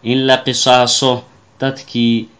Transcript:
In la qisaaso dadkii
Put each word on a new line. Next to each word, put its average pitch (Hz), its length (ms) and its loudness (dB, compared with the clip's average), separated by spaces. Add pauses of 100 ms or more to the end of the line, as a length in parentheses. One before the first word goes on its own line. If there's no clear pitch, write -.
In 131 220 0
la 131 160 4
qisaaso 127 800 0 (380)
dadkii 117 680 -2 (140)